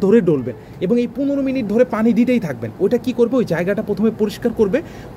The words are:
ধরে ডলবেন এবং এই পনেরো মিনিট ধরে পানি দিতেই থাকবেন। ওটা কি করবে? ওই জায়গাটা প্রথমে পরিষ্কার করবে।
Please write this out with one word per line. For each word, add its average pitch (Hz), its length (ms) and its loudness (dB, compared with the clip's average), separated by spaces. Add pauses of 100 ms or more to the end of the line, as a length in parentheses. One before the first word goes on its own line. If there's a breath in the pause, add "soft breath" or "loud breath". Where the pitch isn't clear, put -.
ধরে 208 200 6
ডলবেন 131 340 0 (260 loud breath)
এবং 220 180 2
এই 240 160 0
পনেরো 277 260 -2
মিনিট 262 260 -2
ধরে 233 180 4
পানি 220 280 0
দিতেই 240 260 2
থাকবেন। 117 400 -6
ওটা 202 180 2
কি 240 160 -4
করবে? 240 220 2
ওই 226 100 2
জায়গাটা 180 360 -2
প্রথমে 208 380 0
পরিষ্কার 214 340 -2
করবে। 220 280 2 (360 loud breath)